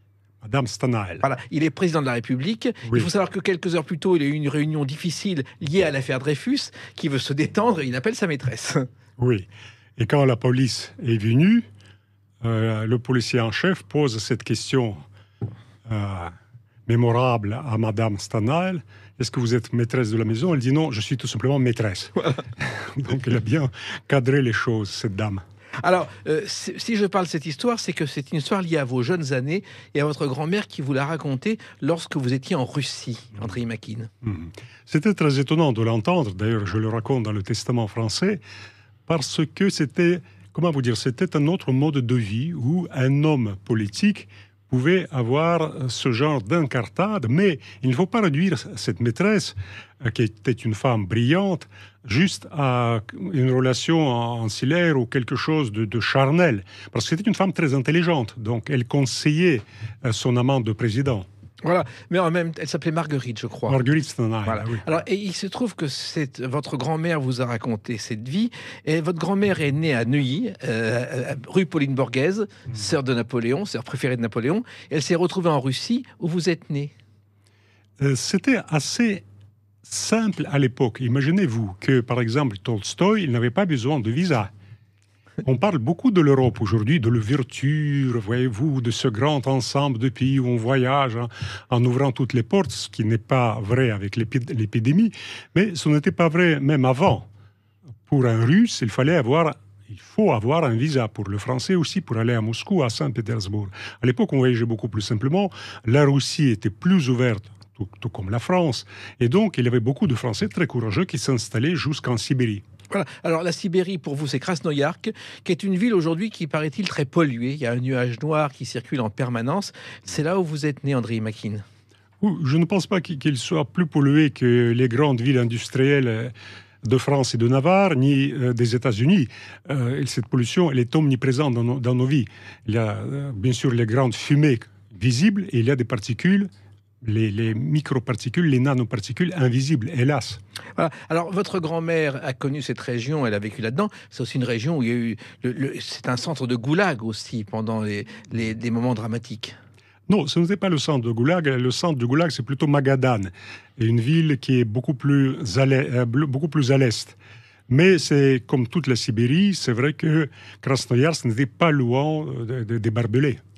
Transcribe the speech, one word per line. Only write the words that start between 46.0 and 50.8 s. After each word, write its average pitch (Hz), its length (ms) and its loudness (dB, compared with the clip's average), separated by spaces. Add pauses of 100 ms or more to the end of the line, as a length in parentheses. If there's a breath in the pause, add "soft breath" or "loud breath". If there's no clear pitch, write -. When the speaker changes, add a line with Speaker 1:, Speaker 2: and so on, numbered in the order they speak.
Speaker 1:
genre 135 320 2
d'incartade, 151 880 -2
mais 175 300 2 (240 loud breath)
il 131 60 2
ne 120 40 2
faut 165 120 2
pas 233 140 0
réduire 170 380 2 (160)
cette 110 240 -4
maîtresse, 175 560 0 (500 loud breath)
euh, 117 60 0
qui - 120 -2
était - 280 -2
une 113 240 -2
femme 113 320 0